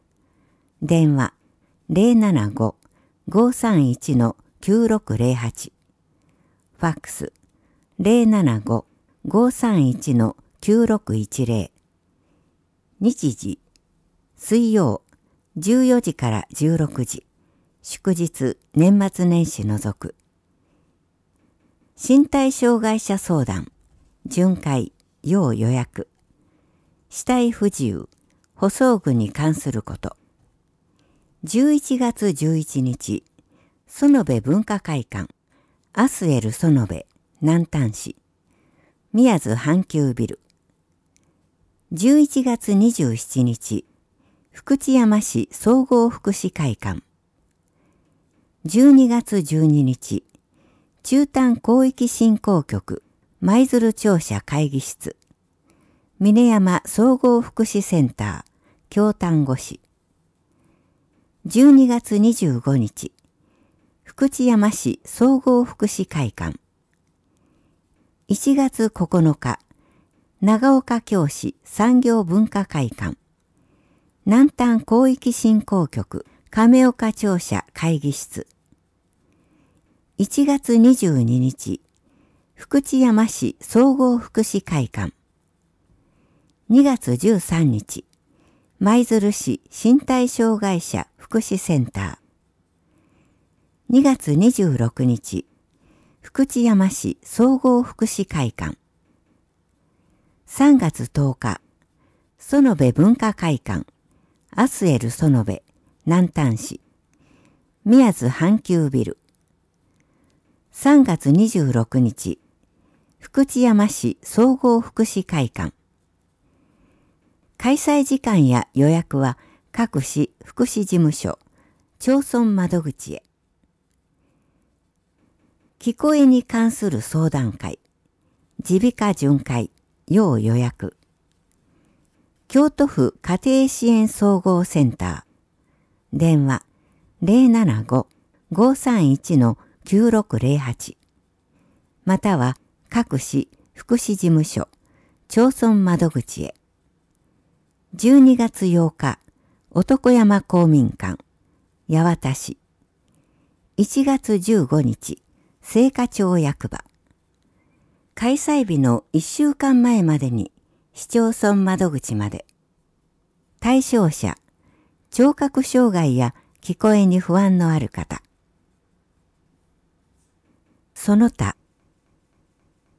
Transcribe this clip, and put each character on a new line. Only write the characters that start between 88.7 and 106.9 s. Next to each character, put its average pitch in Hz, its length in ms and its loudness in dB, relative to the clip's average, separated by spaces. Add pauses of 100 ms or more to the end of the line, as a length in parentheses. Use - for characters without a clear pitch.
舞 226 260 2
鶴 208 280 0
市 - 280 -6 (100)
身 247 280 2
体 254 300 -2
障 226 320 -2
害 190 200 -2
者 - 360 -6
福 - 220 -4
祉 202 180 -4
セ 165 220 -2
ン 123 80 0
タ - 140 -10
ー。 90 180 -10 (1700)
二 254 140 4
月 262 320 0
二 202 160 4
十 170 260 0
六 117 280 -2
日、 113 420 -4 (720)
福 - 260 -2
知 240 160 -4
山 196 280 2
市 - 320 -8
総 254 360 0
合 247 240 2
福 - 220 -6
祉 202 220 -6
会 131 260 -4
館。 78 240 -10 (1700)
三 277 320 4
月 151 280 -4
十 139 320 -2
日、 110 220 -8 (800)
園 269 360 2
部 135 180 2
文 208 240 4
化 214 180 -2
会 156 240 -4
館、 - 280 -8 (640)
ア 254 180 0
ス - 180 -4
エ 139 120 2
ル 117 120 -4
園 131 340 0
部、 95 180 -8 (420)
南 175 240 2
丹 127 300 -2
市、 - 220 -16 (1040)